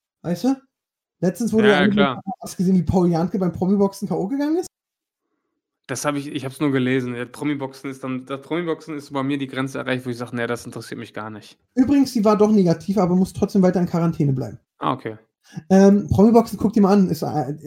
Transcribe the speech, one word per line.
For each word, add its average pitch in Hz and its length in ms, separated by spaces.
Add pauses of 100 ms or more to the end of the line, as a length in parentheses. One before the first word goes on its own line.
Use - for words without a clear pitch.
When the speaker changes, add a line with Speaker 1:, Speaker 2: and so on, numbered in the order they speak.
(220)
Speaker 1:
weißt 170 220
du? 262 120 (640)
Letztens 190 340
wurde 214 140
Speaker 2:
Ja, - 140
Speaker 1:
ja - 60
Speaker 2:
klar. 196 320 (220)
Speaker 1:
hast - 160
gesehen, 190 180
wie 175 60
Paul 175 280
Janke 170 280
beim 180 140
Promi-Boxen 196 540
K 165 80
O 170 140
gegangen 285 300
ist? 359 80 (1200)
Speaker 2:
Das 131 180
hab 147 120
ich, 143 120
ich 139 160
hab's 131 160
nur 143 120
gelesen. 127 420
Der 120 120
Promi-Boxen 135 640
ist 131 140
dann, 131 220
das 135 160
Promi-Boxen 160 540
ist 143 160
bei 139 100
mir 139 160
die 135 80
Grenze 131 320
erreicht, 127 260
wo 127 60
ich 117 80
sag, 120 140
„Nee, 117 140
das 117 200
interessiert 120 340
mich 110 140
gar 110 160
nicht.“ - 280 (160)
Speaker 1:
Übrigens, 262 380
sie 214 120
war 214 120
doch 208 140
negativ, 190 480
aber 180 180
muss 185 160
trotzdem 196 300
weiter 185 180
in 175 60
Quarantäne 160 480
bleiben. 123 240 (200)
Speaker 2:
Ah, 151 140
okay. 117 240 (540)
Speaker 1:
Ähm, 196 400
Promi-Boxen, 220 480
guck 208 160
dir 214 80
mal 190 100
an, 196 160
ist, 160 140
äh, 143 320 (120)